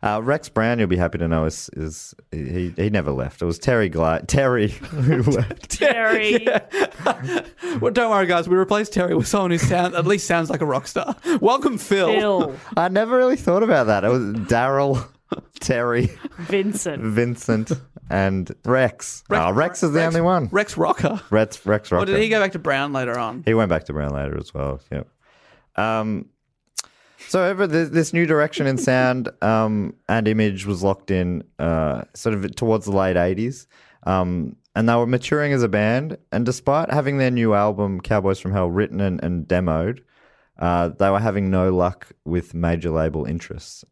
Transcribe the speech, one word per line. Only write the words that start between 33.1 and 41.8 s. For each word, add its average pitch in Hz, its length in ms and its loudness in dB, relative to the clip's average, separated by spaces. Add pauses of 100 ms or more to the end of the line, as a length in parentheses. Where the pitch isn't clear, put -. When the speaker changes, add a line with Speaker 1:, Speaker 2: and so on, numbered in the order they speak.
Speaker 1:
eighties. 95 520 -2 (360)
Um, 90 520 0 (200)
and 113 120 2
they 117 60 4
were 120 120 2
maturing 143 460 0
as 127 120 2
a 113 40 2
band, 113 480 0 (140)
and 117 160 0
despite 139 460 0
having 139 260 0
their 127 140 2
new 113 200 2
album, 101 480 0
Cowboys 98 380 0
from 92 140 -4
Hell, 92 180 0
written 95 300 0
and, 95 240 -2
and 82 240 -2
demoed, 90 540 0 (580)
uh, 87 300 2
they 98 200 2
were 98 80 2
having 101 320 0
no 92 240 2
luck 90 380 0 (120)